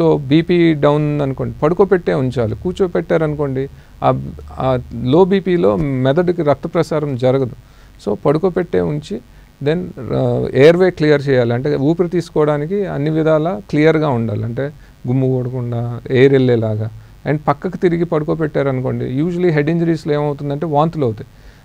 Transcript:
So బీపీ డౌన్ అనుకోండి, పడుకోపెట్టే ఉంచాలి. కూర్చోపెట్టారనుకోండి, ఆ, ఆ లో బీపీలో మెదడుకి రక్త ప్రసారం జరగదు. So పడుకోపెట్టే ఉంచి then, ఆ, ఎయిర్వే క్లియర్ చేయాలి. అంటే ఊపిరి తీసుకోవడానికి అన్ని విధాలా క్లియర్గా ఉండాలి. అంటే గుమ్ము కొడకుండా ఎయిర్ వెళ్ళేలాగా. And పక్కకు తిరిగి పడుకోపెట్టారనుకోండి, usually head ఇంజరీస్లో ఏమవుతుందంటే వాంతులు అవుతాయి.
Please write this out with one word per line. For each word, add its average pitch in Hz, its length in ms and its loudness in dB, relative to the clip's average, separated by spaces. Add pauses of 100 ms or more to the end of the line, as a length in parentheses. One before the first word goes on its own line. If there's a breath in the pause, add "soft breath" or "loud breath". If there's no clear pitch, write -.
So 156 160 4
బీపీ 165 560 2
డౌన్ 147 480 2
అనుకోండి, 127 380 -4
పడుకోపెట్టే 175 540 2
ఉంచాలి. 123 420 -2
కూర్చోపెట్టారనుకోండి, 160 1120 -2 (340 loud breath)
ఆ, 131 180 2 (300)
ఆ 131 280 -2 (240)
లో 156 220 4
బీపీలో 185 500 2
మెదడుకి 156 680 0
రక్త 147 240 0
ప్రసారం 151 500 -2
జరగదు. 127 380 0 (520 soft breath)
So 202 180 -2
పడుకోపెట్టే 175 560 0
ఉంచి 160 400 -6 (420 soft breath)
then, 170 220 -2 (140)
ఆ, 127 540 -2
ఎయిర్వే 170 360 6
క్లియర్ 147 400 2
చేయాలి. 123 240 2
అంటే 143 220 -2
ఊపిరి 165 340 0
తీసుకోవడానికి 160 760 0
అన్ని 151 240 -2
విధాలా 156 600 0
క్లియర్గా 156 400 4
ఉండాలి. 113 340 -2
అంటే 127 280 -6 (360 soft breath)
గుమ్ము 131 200 0
కొడకుండా 120 840 -4
ఎయిర్ 131 220 6
వెళ్ళేలాగా. 110 580 2 (400 loud breath)
And 151 140 -2
పక్కకు 175 340 -4
తిరిగి 170 280 0
పడుకోపెట్టారనుకోండి, 139 1160 -2
usually 180 280 0
head 151 200 0
ఇంజరీస్లో 165 440 -2
ఏమవుతుందంటే 147 520 -4
వాంతులు 156 400 0
అవుతాయి. 110 220 -4 (380 soft breath)